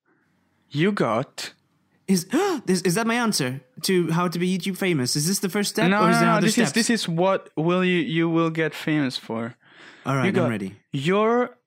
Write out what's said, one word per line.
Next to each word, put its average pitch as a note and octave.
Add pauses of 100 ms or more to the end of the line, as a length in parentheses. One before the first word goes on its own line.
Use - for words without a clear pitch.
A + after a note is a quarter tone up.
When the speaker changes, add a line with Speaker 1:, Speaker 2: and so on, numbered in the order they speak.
(720)
Speaker 1:
You E3
got C3 (540)
Speaker 2:
Is, F#3
<gasps> F4
this, F3+
is F3
that A3+
my A3+
answer D#3+ (220)
to F3
how F3
to F3
be F#3
YouTube F#3
famous? D#3
Is D3
this G3
the G3
first G3+
step, G#3+
Speaker 1:
No, G#3
Speaker 2:
or A3
is A#3
Speaker 1:
no, -
Speaker 2:
there A3+
Speaker 1:
no, A3+
Speaker 2:
other G#3
Speaker 1:
this A3
Speaker 2:
steps? A#3
Speaker 1:
is, -
this A3+
is A3+
what F3+
will F3
you, F3+
you E3
will E3
get D#3+
famous D3
for. A2+ (500)
Speaker 2:
All C3
right, C3+
Speaker 1:
You F#3+
Speaker 2:
I'm F#3+
Speaker 1:
got F3
Speaker 2:
ready. G2+ (160)
Speaker 1:
your G#3+